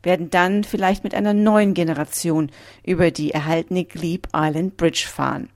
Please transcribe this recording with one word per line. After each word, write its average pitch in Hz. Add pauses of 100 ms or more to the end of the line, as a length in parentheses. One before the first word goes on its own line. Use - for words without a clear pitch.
werden 175
dann 196
vielleicht 196
mit -
einer 208
neuen 208
Generation 156 (320)
über 175
die 151
erhaltene 165
Glebe 175
Island 156
Bridge -
fahren. 135